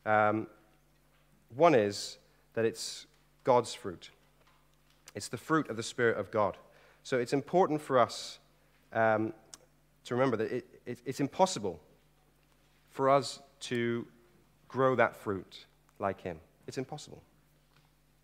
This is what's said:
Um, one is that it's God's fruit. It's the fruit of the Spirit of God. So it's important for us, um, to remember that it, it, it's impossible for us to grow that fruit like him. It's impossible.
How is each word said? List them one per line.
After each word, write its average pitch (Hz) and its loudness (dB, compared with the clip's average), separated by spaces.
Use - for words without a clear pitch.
Um, 107 2
one 156 6
is 104 0
that 113 0
it's - -6
God's 120 2
fruit. - -14
It's 104 -10
the - -10
fruit 156 0
of 113 -8
the 113 -6
Spirit 117 0
of 101 -6
God. 104 0
So 131 -2
it's 123 -2
important 151 2
for 131 2
us, - 0
um, 110 2
to 123 -6
remember 123 2
that 110 -4
it, 123 -6
it, 120 -12
it's 139 -8
impossible 131 -2
for 135 0
us 135 2
to 117 -4
grow 131 0
that 117 4
fruit - -8
like 98 -4
him. 82 -8
It's 131 -12
impossible. - -12